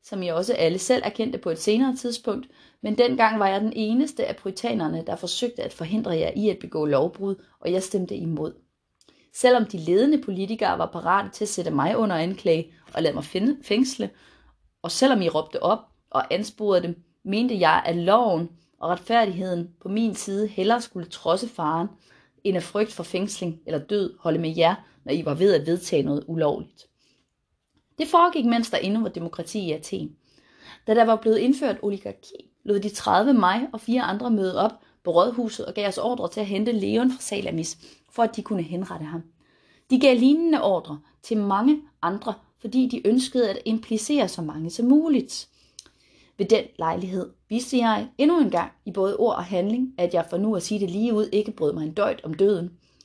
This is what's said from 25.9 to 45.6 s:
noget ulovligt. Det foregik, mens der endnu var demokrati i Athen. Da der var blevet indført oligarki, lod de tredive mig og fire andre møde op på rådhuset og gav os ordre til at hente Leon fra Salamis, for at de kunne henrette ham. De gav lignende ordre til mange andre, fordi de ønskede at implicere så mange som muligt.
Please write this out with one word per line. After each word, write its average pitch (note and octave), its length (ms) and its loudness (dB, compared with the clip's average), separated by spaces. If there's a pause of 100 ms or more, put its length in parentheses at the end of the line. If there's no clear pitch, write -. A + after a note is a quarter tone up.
noget C#3+ 240 -2
ulovligt. - 600 -4 (1120)
Det D4+ 100 -2
foregik, E4+ 360 4
mens A#3 260 2
der - 80 0
endnu G#3+ 240 0
var G#3 60 -2
demokrati E3+ 500 -8
i F3+ 140 -4
Athen. D#3 440 -8 (720)
Da A3 80 2
der A#3 100 8
var A3 120 4
blevet A3 220 2
indført B3+ 440 2
oligarki, - 680 -8 (140)
lod G3+ 160 2
de G#3 80 -4
tredive G#3 460 2
mig A3 380 4
og A3 80 -10
fire B3 220 0
andre A#3 280 -4
møde F#3+ 340 0
op A3 80 0 (320)
på F3 60 -2
rådhuset A3 560 2
og F#3 80 -10
gav G3+ 140 -2
os F#3+ 100 -6
ordre A#3+ 300 -2
til - 120 -8
at G#3 60 -2
hente G#3 260 0
Leon A3 380 2
fra B3+ 100 -8
Salamis, E3 580 -6 (320)
for - 120 0
at - 140 0
de G#3+ 60 -8
kunne F#3+ 200 -4
henrette E3+ 440 -8
ham. E3 160 -8 (680)
De B3+ 100 4
gav C4 160 6
lignende D4+ 460 4
ordre D#3+ 360 -2 (240)
til A3+ 140 -4
mange G#3+ 440 2 (220)
andre, A#3 320 -4 (240)
fordi B3+ 300 0
de - 180 -4
ønskede B3 440 2
at G3 140 -4
implicere A3 640 0
så F3+ 140 -8
mange D#3 280 -6
som A#3 160 -2
muligt. D4 600 2 (880)